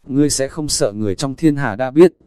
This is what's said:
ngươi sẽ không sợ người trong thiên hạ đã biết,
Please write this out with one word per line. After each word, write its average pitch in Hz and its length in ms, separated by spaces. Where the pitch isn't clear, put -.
ngươi 143 240
sẽ 135 180
không 151 200
sợ 120 240
người 104 220
trong 135 200
thiên 147 220
hạ 120 200
đã 127 140
biết, 165 220